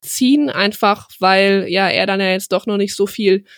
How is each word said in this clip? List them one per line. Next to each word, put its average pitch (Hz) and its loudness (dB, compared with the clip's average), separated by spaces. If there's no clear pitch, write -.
ziehen, 277 0
einfach 208 -2
weil, 190 2
ja, 190 0
er 185 0
dann 196 -2
ja 190 0
jetzt 190 -4
doch 180 -2
noch 202 -2
nicht 202 -4
so 202 0
viel 196 0